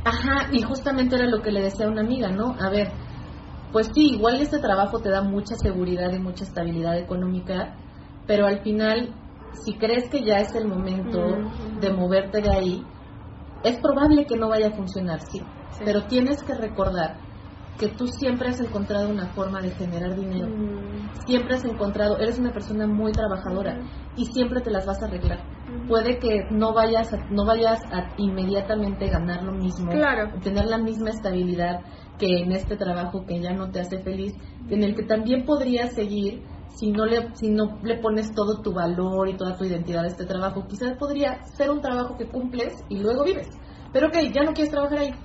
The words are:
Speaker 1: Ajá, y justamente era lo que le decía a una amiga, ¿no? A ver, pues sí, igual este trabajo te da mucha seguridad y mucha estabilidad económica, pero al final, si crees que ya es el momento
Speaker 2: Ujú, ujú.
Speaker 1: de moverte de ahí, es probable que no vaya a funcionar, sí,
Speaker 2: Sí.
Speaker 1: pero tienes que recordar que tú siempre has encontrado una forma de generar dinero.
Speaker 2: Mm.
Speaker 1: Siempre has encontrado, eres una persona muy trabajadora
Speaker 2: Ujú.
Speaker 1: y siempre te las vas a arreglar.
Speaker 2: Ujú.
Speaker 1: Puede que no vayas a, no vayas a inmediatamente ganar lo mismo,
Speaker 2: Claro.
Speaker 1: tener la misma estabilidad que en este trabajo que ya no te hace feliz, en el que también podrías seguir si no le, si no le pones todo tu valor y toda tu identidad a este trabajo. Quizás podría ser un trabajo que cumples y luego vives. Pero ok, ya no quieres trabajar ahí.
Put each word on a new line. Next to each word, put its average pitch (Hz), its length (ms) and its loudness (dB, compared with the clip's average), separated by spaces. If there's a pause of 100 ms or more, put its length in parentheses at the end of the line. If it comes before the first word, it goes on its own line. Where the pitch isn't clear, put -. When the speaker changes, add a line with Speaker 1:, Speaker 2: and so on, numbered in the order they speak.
Speaker 1:
Ajá, 262 480 2
y 233 100 6
justamente 254 520 2
era 247 120 4
lo 220 160 2
que 214 100 0
le 202 100 2
decía 202 240 0
a 214 40 2
una 214 120 0
amiga, 233 280 0
¿no? 226 300 0
A 190 100 0
ver, 196 220 2 (800)
pues 220 220 4
sí, 294 200 8
igual 233 260 4
este 294 180 2
trabajo 202 420 2
te 196 100 0
da 196 120 4
mucha 202 400 -2
seguridad 180 500 0
y 185 60 -2
mucha 185 260 -4
estabilidad 170 540 -2
económica, 180 800 -2 (500)
pero 208 200 6
al 202 140 4
final, 220 540 0 (500)
si 214 100 -4
crees 233 360 2
que 269 140 0
ya 208 160 6
es 214 160 -2
el 220 100 0
momento 185 540 -2
Speaker 2:
Ujú, 208 180 2
ujú. 214 420 -6
Speaker 1:
de 190 120 2
moverte 190 500 2
de 202 80 4
ahí, 190 340 2 (800)
es 247 160 4
probable 294 480 6
que 233 100 0
no 220 120 0
vaya 214 200 4
a 214 40 0
funcionar, 185 480 -4
sí, - 200 -10 (300)
Speaker 2:
Sí. - 140 -10
Speaker 1:
pero 208 240 2
tienes 254 340 2
que 254 120 -4
recordar 190 640 -2 (600)
que 214 100 0
tú 247 200 -2
siempre 247 400 0
has 247 120 -2
encontrado 208 480 0
una 196 260 -2
forma 190 260 -2
de 180 100 -2
generar 180 460 -4
dinero. 190 320 -2
Speaker 2:
Mm. 208 400 -4 (380)
Speaker 1:
Siempre 247 280 2
has 254 100 -2
encontrado, 208 540 0
eres 233 200 0
una 240 140 0
persona 214 360 -2
muy 214 240 2
trabajadora 190 680 -2
Speaker 2:
Ujú. 123 100 -8 (280)
Speaker 1:
y 240 160 0
siempre 247 300 2
te 226 100 -4
las 190 120 0
vas 196 180 -2
a 214 40 -4
arreglar. 180 380 -2 (240)
Speaker 2:
Ujú. - 180 -8
Speaker 1:
Puede 233 320 2
que 214 320 2
no 220 240 2
vayas 226 380 4
a, 202 60 -2 (120)
no 202 160 2
vayas 226 320 4 (140)
a 185 240 -4
inmediatamente 196 920 0
ganar 175 360 0
lo 190 80 -4
mismo, 180 400 -2
Speaker 2:
Claro. 226 400 2 (100)
Speaker 1:
tener 202 220 2
la 226 140 2
misma 220 320 0
estabilidad 180 720 0 (360)
que 180 240 4
en 180 80 0
este 190 260 0
trabajo 185 500 -2
que 170 140 -4
ya 180 120 -2
no 190 180 -4
te 185 100 -4
hace 185 220 -6
feliz, 190 320 -4 (360)
en 208 120 4
el 208 140 2
que 208 80 -2
también 226 400 2
podrías 247 500 2
seguir 208 480 -2 (240)
si - 240 -2
no 214 160 2
le, 233 300 2
si 220 140 0
no 214 340 2
le 233 140 0
pones 214 360 0
todo 208 260 0
tu 202 120 -2
valor 180 560 2
y 185 80 -4
toda 185 200 -4
tu 190 80 -2
identidad 170 380 -2
a 175 60 0
este 180 180 -6
trabajo. 190 420 -4
Quizás 247 300 -4
podría 285 460 -2 (120)
ser 285 140 2
un 294 100 0
trabajo 247 360 -2
que 226 100 -6
cumples 247 600 -4
y 202 100 -6
luego 240 260 2
vives. 370 240 0 (440)
Pero 294 160 4
ok, 330 80 0 (160)
ya 285 100 4
no 311 100 4
quieres 302 200 0
trabajar 285 260 0
ahí. 277 160 -2 (100)